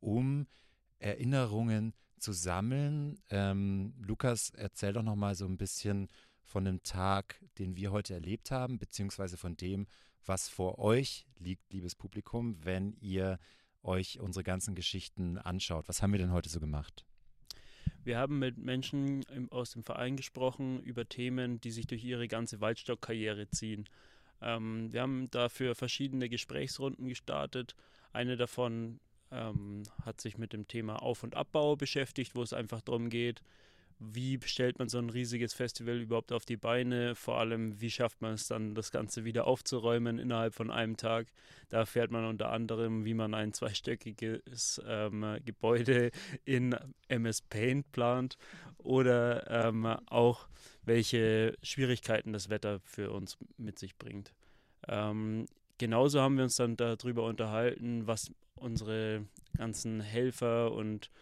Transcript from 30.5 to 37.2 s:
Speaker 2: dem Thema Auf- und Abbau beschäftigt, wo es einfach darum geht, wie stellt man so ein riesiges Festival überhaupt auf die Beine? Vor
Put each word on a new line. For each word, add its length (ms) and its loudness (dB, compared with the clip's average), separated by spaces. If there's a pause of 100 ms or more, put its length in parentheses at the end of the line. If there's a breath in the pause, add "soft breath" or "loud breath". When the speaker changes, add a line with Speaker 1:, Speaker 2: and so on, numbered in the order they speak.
Speaker 2:
dem 160 -8
Thema 320 -4
Auf- 220 -2
und 140 -8
Abbau 400 2
beschäftigt, 580 -4
wo 80 -2
es 100 -4
einfach 300 -6
darum 260 0
geht, 340 -2 (580 soft breath)
wie 440 -4
stellt 340 2
man 100 -2
so 100 -2
ein 120 -2
riesiges 440 -2
Festival 460 -2
überhaupt 300 0
auf 140 -2
die 120 -4
Beine? 600 2
Vor 240 0